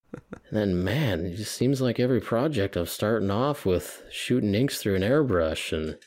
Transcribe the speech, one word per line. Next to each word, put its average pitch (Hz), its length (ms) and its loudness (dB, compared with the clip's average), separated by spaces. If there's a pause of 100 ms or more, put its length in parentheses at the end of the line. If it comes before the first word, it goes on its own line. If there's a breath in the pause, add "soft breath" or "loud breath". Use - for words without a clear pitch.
(100)
and - 460 -10
then, 92 260 2
man, 98 420 0
it 90 100 -6
just 104 200 -8
seems 131 260 0
like 123 180 0
every 127 200 2
project 117 560 0
I'm 85 120 0
starting 107 420 0
off 131 360 0
with 90 360 0 (100)
shooting 107 440 0
inks 131 260 0
through 101 140 2
an 92 80 2
airbrush, 98 680 2
and 78 360 -4